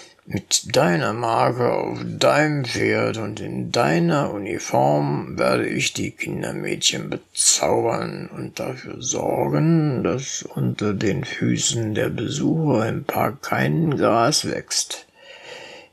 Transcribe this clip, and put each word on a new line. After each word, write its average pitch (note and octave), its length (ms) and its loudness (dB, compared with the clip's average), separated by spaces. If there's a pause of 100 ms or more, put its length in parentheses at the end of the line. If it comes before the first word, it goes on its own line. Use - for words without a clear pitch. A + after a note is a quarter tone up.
(300)
Mit - 460 -2
deiner C#3+ 380 4
Marke A#2+ 580 2
auf A#2 320 -2
deinem C3+ 600 2
Pferd A2 500 0
und G#2+ 240 -6
in A#2 320 -6
deiner D3+ 580 2
Uniform C#3 1080 0
werde B2 280 2
ich - 280 -2
die G2 160 -4
Kindermädchen - 1000 -4
bezaubern A2+ 1200 0
und B2 320 -10
dafür - 400 -8
sorgen, D3 1040 2
dass - 380 -2
unter A#2+ 500 -2
den F#2+ 320 0
Füßen A2+ 720 0
der - 160 0
Besucher C#3 760 0
im A2+ 180 -4
Park - 360 -2
kein D3 560 0
Gras A2+ 480 4
wächst. - 600 -4 (880)